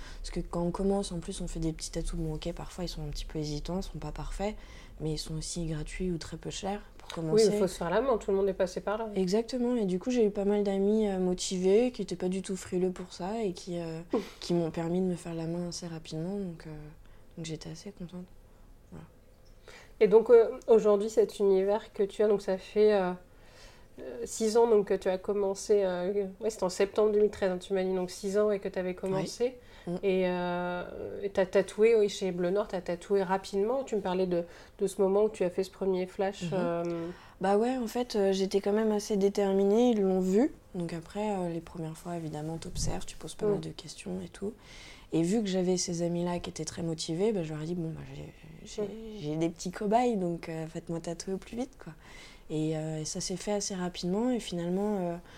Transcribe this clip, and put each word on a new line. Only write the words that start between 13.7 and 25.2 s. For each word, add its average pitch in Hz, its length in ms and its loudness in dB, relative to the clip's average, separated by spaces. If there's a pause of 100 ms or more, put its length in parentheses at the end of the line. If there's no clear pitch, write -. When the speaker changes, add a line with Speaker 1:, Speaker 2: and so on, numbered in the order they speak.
Speaker 1:
euh, 165 220 -8 (120)
Speaker 2:
Ouf. 196 280 -4
Speaker 1:
qui - 140 -2
m'ont 165 180 2
permis 170 280 0
de 185 60 2
me 180 80 0
faire 165 200 -8
la 165 120 -6
main 175 220 -4
assez 170 180 -10
rapidement, 165 500 -6
donc, 175 300 -8
euh, 156 40 -12 (680)
donc 165 100 -10
j'étais 160 240 -10
assez 160 220 -14
contente. 180 320 -14 (680)
Voilà. 160 120 -16 (960)
Speaker 2:
Et 220 80 8
donc, 220 220 8
euh, 226 180 10 (200)
aujourd'hui, 208 420 6
cet 208 300 2
univers 196 520 4
que - 100 -2
tu 202 200 0
as, 208 60 4
donc 202 120 4
ça 190 160 -2
fait, 208 380 4
euh, 180 180 4 (880)
euh, 240 240 -10
six 220 320 0
ans 233 120 8
donc, 208 200 6
que 196 60 4
tu 190 140 0
as 185 100 0
commencé, 196 680 2